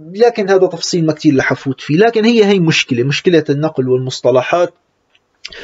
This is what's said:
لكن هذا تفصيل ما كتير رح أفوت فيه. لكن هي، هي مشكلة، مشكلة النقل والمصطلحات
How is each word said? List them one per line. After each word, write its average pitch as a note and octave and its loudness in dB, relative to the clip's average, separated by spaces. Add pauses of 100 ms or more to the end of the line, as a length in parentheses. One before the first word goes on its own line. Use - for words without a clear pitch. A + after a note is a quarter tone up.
(160)
لكن A3 0
هذا F#3+ 4
تفصيل E3 -4
ما D#3 0
كتير D3+ 0
رح C3 0
أفوت C3 -6
فيه. D3 -2
لكن A3 2
هي، A3+ 4
هي G3 2
مشكلة، D3+ 0
مشكلة D3+ 0
النقل C#3+ -2
والمصطلحات B2+ -2 (920)